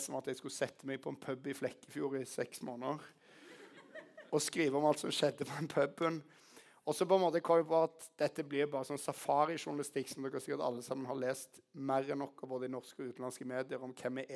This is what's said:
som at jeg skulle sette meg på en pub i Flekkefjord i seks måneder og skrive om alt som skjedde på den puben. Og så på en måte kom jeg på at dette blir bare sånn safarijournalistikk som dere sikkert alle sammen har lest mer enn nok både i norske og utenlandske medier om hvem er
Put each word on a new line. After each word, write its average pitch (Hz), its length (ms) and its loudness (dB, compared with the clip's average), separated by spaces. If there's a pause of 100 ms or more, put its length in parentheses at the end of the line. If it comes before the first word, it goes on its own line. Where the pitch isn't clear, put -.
som 139 180 -4
at - 80 -6
jeg 131 140 -6
skulle - 180 -10
sette - 240 -2
meg 135 160 -4
på 151 100 -6
en 143 140 -8
pub 135 240 -6
i 139 60 -4
Flekkefjord 135 680 -4
i 131 60 -4
seks - 420 -6
måneder 131 320 -4 (1300)
og 156 100 2
skrive 147 340 0
om 151 160 6
alt 147 80 2
som - 120 -2
skjedde 143 360 2
på 139 80 -8
den 147 160 -4
puben. 156 520 2 (580)
Og 151 160 0
så - 80 4
på 170 80 6
en 190 80 8
måte 165 240 4
kom 170 140 8
jeg 156 100 4
på 160 140 6
at - 220 -2 (120)
dette 147 260 0
blir 143 220 2
bare 139 220 -2
sånn 143 100 -4
safarijournalistikk 147 1120 0
som 139 160 -8
dere 135 160 -2
sikkert 143 240 -4
alle 123 160 -2
sammen 135 240 -6
har 127 100 -4
lest 131 440 -4 (180)
mer 135 320 2
enn 147 80 0
nok - 320 -8
både 127 160 -4
i 127 80 -4
norske 131 300 -8
og 123 80 -6
utenlandske 127 340 -6
medier 131 400 -2
om 127 80 -8
hvem 127 240 -2
er 135 180 -6